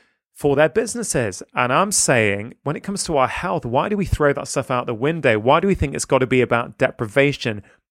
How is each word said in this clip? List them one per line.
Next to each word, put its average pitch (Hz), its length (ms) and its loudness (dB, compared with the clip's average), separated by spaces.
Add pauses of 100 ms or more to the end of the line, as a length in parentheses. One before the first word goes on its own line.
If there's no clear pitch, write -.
(340)
for 143 220 0
their 151 140 4
businesses. 185 760 -4 (100)
And 123 200 0
I'm 190 180 2
saying, 110 640 0 (100)
when 147 140 -4
it - 60 -14
comes 196 200 -8
to 160 140 -2
our 127 100 4
health, 175 380 -4
why 139 240 0
do 208 80 -2
we 196 80 0
throw 143 260 2
that 135 160 -4
stuff - 240 -4
out 123 140 -2
the 123 80 -4
window? 135 440 0
Why 131 220 4
do 190 80 0
we 190 80 2
think 147 180 -4
it's 147 120 -6
gotta 131 200 2
be 127 140 2
about 120 380 0
deprivation, 127 840 -2 (280)